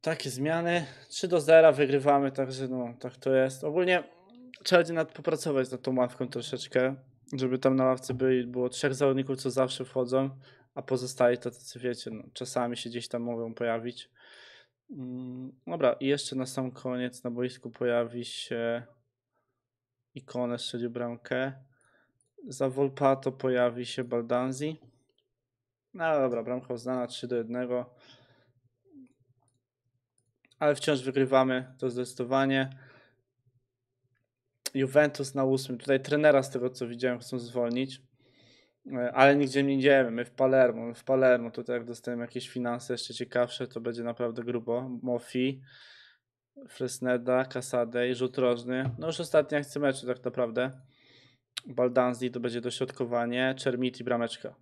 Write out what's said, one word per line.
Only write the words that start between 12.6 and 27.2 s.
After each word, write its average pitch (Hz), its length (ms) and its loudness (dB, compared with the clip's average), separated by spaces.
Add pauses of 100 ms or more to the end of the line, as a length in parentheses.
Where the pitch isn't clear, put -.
się 120 140 -10
gdzieś 120 180 -10
tam 120 140 -6
mogą 117 320 -6
pojawić. 117 560 -4 (800)
Mm, 127 600 -10 (140)
dobra, 156 260 2
i - 140 -2
jeszcze 139 300 0
na 127 100 -2
sam 131 240 -4
koniec 123 540 -8
na 123 60 -4
boisku 123 400 -6
pojawi 120 540 -2
się 117 580 -6 (1300)
Ikone, 123 440 -6
strzelił 120 320 -6
bramkę. 120 640 -4 (960)
Za 135 200 -2
Volpato 135 640 0
pojawi 123 540 0
się 123 180 -6
Baldanzi. 127 760 -4 (1120)
No 160 260 0
dobra, 120 220 0
bramka 123 320 -6
uznana, 123 320 -4
trzy - 220 -10